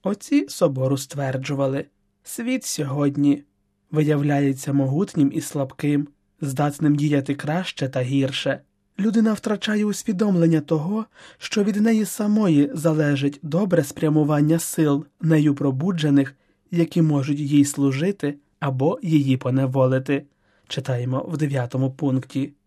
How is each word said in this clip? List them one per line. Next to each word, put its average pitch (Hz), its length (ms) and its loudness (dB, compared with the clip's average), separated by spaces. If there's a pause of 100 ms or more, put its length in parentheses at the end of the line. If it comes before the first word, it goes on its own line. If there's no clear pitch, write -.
Отці 208 460 0
собору 135 480 0
стверджували: 135 880 -4 (380)
«Світ 247 400 -6
сьогодні 143 800 0 (480)
виявляється 143 840 0
могутнім 139 600 2
і 156 80 -4
слабким, 143 680 -4 (340)
здатним 147 540 0
діяти 143 400 0
краще 147 540 -4
та 131 120 -4
гірше. 135 600 -2 (380)
Людина 220 340 2
втрачає 208 520 -2
усвідомлення 180 760 2
того, 170 440 -2 (320)
що - 260 -2
від 202 120 0
неї 214 300 2
самої 202 680 2
залежить 147 680 0
добре 170 400 0
спрямування 151 760 2
сил, 151 460 0 (160)
нею 151 340 4
пробуджених, 143 800 0 (360)
які 165 300 2
можуть 147 380 2
їй 143 260 4
служити 143 680 -2 (240)
або 139 440 -2
її 143 340 2
поневолити», 131 880 0 (420)
читаємо 127 640 -4
в 160 80 -6
дев'ятому 135 540 -2
пункті. 135 600 -4 (140)